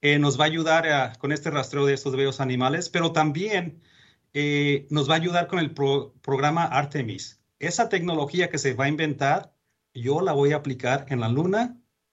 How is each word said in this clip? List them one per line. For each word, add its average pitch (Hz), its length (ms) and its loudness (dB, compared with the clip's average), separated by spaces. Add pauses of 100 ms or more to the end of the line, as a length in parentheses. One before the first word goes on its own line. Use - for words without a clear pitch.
eh, 147 180 4
nos 143 200 2
va 151 40 4
a 156 40 4
ayudar 160 400 2
a, 131 280 0
con 143 160 -4
este 151 180 -2
rastreo 143 380 0
de 139 80 4
estos 131 200 -4
bellos 135 240 0
animales, 131 500 0
pero 165 220 0
también, 165 680 -2 (520)
eh, 143 580 0
nos 143 180 0
va 160 60 4
a - 20 2
ayudar 170 300 0
con 185 100 -2
el 156 160 -2
pro-, 139 480 0
programa 143 440 0
Artemis. 127 760 -4 (160)
Esa 170 320 -2
tecnología 165 640 0
que 151 80 -4
se 131 160 -2
va 135 100 0
a 143 40 2
inventar, 151 680 -2 (400)
yo 131 260 0
la 175 120 0
voy 143 180 4
a 151 60 0
aplicar 135 520 -2
en 127 120 -2
la 113 80 0
Luna 185 520 0 (320)